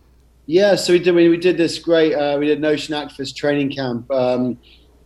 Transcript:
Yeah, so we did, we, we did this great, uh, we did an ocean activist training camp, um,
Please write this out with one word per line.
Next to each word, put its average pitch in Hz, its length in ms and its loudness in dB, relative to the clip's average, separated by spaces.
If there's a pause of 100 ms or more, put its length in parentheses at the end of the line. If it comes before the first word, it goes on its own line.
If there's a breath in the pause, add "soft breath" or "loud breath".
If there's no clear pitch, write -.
(460)
Yeah, 190 300 2
so - 180 0
we 175 60 4
did, 175 160 2
we, 170 140 6
we 170 80 2
did 175 200 0
this 160 220 -2
great, 160 340 2
uh, 143 260 -2
we 147 60 -2
did 151 140 0
an 151 60 -4
ocean 151 280 -2
activist 139 420 -10
training 143 360 -2
camp, 123 400 -6
um, 127 460 0 (480 soft breath)